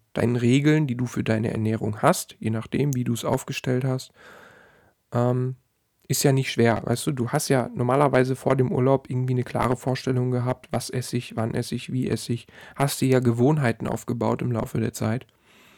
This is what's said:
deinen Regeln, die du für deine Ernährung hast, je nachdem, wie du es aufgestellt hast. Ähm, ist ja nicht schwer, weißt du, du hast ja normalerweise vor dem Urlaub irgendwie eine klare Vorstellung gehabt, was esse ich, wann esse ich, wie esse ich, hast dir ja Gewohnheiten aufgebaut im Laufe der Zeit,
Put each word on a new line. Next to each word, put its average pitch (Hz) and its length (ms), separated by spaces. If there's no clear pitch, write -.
deinen 120 220
Regeln, 143 500
die 123 100
du 123 100
für 120 160
deine 113 300
Ernährung 110 500
hast, - 380
je 110 100
nachdem, 131 440
wie 123 100
du 120 80
es 113 120
aufgestellt 127 600
hast. 131 280
Ähm, 127 440
ist - 160
ja 143 100
nicht 135 180
schwer, 117 340
weißt - 220
du, 147 60
du 120 160
hast - 200
ja 131 260
normalerweise 131 600
vor 131 220
dem 127 160
Urlaub 135 380
irgendwie 127 240
eine 123 80
klare 117 340
Vorstellung 127 540
gehabt, 123 400
was - 180
esse 123 300
ich, - 180
wann 113 160
esse - 220
ich, - 180
wie 127 160
esse - 240
ich, 117 140
hast 139 260
dir 135 60
ja 127 120
Gewohnheiten 123 640
aufgebaut 117 540
im 127 100
Laufe 110 300
der 110 140
Zeit, 113 320